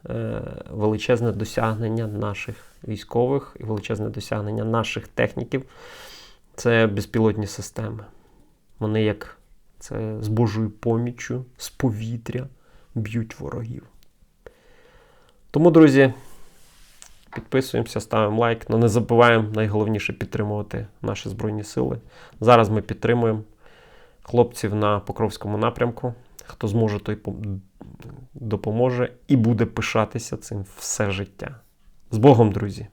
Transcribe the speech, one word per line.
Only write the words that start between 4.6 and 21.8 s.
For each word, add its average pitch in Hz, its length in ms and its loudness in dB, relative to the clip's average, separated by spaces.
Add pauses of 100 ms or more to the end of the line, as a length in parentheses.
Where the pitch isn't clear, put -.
наших 113 440 -2
техніків. 120 560 -4 (920)
Це 113 320 4
безпілотні 104 600 0
системи. 107 580 -10 (720)
Вони 110 240 0
як, - 340 -4 (420)
це 110 420 -8
з 107 60 -4
Божою 110 420 0
поміччю, 120 760 -4 (120)
з - 120 -14
повітря 117 800 -4 (480)
б'ють 110 440 -6
ворогів. 117 440 -10 (1700)
Тому, 160 200 6
друзі, 139 420 8 (1200)
підписуємося, 120 640 -2
ставимо 110 420 0
лайк, 117 280 0
але 110 100 2
не 117 80 6
забуваємо 117 680 4
найголовніше 107 600 -2
підтримувати 104 760 -6 (140)
наші 107 280 -6
Збройні 107 340 -6
Сили. 127 340 -4 (420)